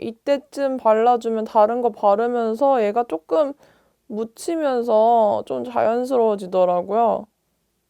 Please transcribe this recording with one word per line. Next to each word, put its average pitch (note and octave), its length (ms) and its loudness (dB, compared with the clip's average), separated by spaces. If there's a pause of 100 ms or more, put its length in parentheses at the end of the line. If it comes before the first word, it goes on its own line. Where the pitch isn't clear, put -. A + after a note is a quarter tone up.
이때쯤 C4+ 760 -4
발라주면 A3+ 680 2
다른 A3+ 360 2
거 A#3 100 0
바르면서 A#3 920 0
얘가 G#3 200 0
조금 D#4 500 -4 (540)
묻히면서 A#3 1400 0
좀 B3+ 180 -6
자연스러워지더라고요. G#3+ 1600 0 (640)